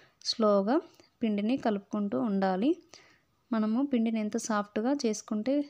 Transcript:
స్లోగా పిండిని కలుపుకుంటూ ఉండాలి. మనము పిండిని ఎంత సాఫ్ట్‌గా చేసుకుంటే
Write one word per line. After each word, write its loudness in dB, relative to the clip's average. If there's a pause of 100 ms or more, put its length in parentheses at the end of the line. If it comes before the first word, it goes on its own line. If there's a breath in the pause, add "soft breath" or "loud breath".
(240 loud breath)
స్లోగా 2 (440 loud breath)
పిండిని 0
కలుపుకుంటూ -2
ఉండాలి. 2 (800 loud breath)
మనము 0
పిండిని 0
ఎంత -2
సాఫ్ట్‌గా -2
చేసుకుంటే -2 (160)